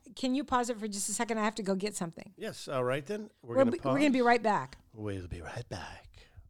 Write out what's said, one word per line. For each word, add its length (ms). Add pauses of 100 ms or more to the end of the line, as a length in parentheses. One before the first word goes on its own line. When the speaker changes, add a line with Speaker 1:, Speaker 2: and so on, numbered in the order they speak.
(160)
Speaker 1:
can 180
you 80
pause 280
it 80
for 100
just 200
a 40
second? 260
I 60
have 120
to 60
go 140
get 180
something. 420
Speaker 2:
Yes. 300
All 160
right, 240
then. 240 (120)
We're 120
Speaker 1:
We'll 120
Speaker 2:
gonna 100
Speaker 1:
be, 80
we're 140
gonna 120
be 80
Speaker 2:
pause. 80
Speaker 1:
right 160
back. 360 (160)
Speaker 2:
We'll 340
be 140
right 260
back. 400 (420)